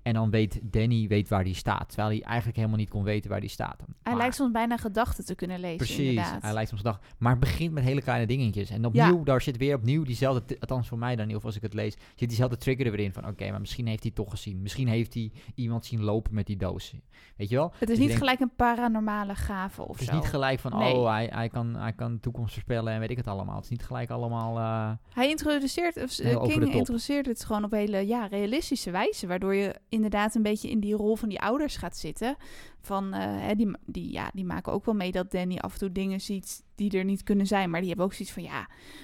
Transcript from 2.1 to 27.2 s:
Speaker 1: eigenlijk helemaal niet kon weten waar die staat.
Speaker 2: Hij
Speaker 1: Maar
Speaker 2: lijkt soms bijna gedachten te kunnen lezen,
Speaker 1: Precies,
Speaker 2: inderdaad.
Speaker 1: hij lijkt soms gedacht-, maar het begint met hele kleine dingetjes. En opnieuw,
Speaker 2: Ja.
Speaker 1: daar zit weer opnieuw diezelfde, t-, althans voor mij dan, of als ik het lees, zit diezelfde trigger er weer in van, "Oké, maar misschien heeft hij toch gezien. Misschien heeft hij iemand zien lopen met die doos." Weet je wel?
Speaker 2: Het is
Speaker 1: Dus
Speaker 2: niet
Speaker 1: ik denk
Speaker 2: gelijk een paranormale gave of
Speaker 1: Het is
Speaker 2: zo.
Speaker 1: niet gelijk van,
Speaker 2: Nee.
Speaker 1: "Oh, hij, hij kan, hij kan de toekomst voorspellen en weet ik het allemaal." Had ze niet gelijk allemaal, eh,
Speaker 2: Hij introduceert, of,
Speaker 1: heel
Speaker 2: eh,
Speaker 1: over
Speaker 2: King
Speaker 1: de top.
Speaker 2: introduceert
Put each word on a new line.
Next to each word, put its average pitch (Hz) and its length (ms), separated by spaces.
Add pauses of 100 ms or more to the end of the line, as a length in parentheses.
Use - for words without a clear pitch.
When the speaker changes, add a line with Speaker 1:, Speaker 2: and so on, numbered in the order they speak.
Speaker 1:
eigenlijk 117 340
helemaal 110 200
niet 107 120
kon 104 140
weten 104 260
waar 98 100
die 101 100
staat. - 300
Speaker 2:
Hij - 80 (160)
Speaker 1:
Maar 240 140
Speaker 2:
lijkt 240 180
soms 262 160
bijna 233 260
gedachten 220 480
te 185 100
kunnen 180 240
lezen, 175 180
Speaker 1:
Precies, - 200
Speaker 2:
inderdaad. 127 440
Speaker 1:
hij 107 120
lijkt 110 160
soms 104 120
gedacht-, 107 360
maar 120 140
het 123 80
begint 156 340
met 147 100
hele 131 180
kleine 120 260
dingetjes. 104 420
En 110 160
opnieuw, 180 320
Speaker 2:
Ja. 160 60
Speaker 1:
daar 135 180
zit 131 160
weer 139 180
opnieuw 131 280
diezelfde, 127 520
t-, - 40
althans 127 280
voor 117 100
mij 120 180
dan, 110 200
of 104 100
als 110 100
ik 104 60
het 107 120
lees, 107 220 (200)
zit 123 120
diezelfde 120 300
trigger 131 280
er 113 60
weer 104 140
in 95 80
van, 101 140
"Oké, 98 240
maar 101 80
misschien 113 280
heeft 110 160
hij 113 80
toch 110 180
gezien. 98 320
Misschien 120 260
heeft 113 260
hij 113 180 (240)
iemand 117 300
zien 110 180
lopen 107 300
met 104 120
die 101 120
doos." 92 360 (440)
Weet 101 120
je 120 60
wel? 156 160
Speaker 2:
Het - 100
is 226 60
Speaker 1:
Dus - 20
Speaker 2:
niet 226 100
Speaker 1:
ik 277 80
denk - 120
Speaker 2:
gelijk 262 200
een 254 160
paranormale 220 800
gave 196 460
of - 100
Speaker 1:
Het - 100
is 123 60
Speaker 2:
zo. 135 80
Speaker 1:
niet 156 100
gelijk 135 340
van, 123 180
Speaker 2:
Nee. 123 160
Speaker 1:
"Oh, 123 180
hij, 110 220
hij 117 160
kan, 117 260
hij 110 180
kan 117 200
de 113 60
toekomst 117 340
voorspellen 113 400
en 110 60
weet 113 100
ik 120 80
het 123 100
allemaal." 98 300
Had 104 80
ze - 60
niet 120 140
gelijk 120 240
allemaal, 117 480
eh, 113 340 (220)
Speaker 2:
Hij 262 160
introduceert, 302 720
of, 254 140
Speaker 1:
heel 240 140
Speaker 2:
eh, 240 60
Speaker 1:
over - 120
Speaker 2:
King 311 100
Speaker 1:
de 302 100
top. 262 100
Speaker 2:
introduceert 254 460